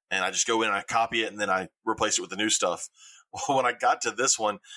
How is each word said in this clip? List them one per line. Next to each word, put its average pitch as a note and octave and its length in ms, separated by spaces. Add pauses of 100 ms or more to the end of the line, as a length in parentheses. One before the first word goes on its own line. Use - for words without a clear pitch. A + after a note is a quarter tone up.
(100)
and F#2+ 120
I F#2 80
just - 160
go A2+ 140
in A2 80
and G2+ 80
I F#2+ 60
copy A#2 400
it G2+ 100
and G#2 80
then G2+ 80
I F#2 200 (160)
replace G#2+ 340
it - 20
with F#2 100
the F#2+ 60
new G#2+ 140
stuff. F2+ 440
<laughs> - 40 (320)
Well, C3 280
when B2 80
I A#2+ 60
got B2 300
to A#2 80
this B2 280
one, G#2 200 (180)